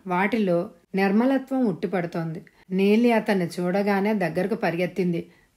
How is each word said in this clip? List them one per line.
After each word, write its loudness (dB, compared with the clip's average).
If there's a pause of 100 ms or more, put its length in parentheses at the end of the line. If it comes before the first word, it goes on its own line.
వాటిలో 0 (240)
నిర్మలత్వం 0
ఉట్టిపడుతోంది. -4 (280)
నీలి 4
అతన్ని 0
చూడగానే 0
దగ్గరకు -2
పరిగెత్తింది. -2 (280)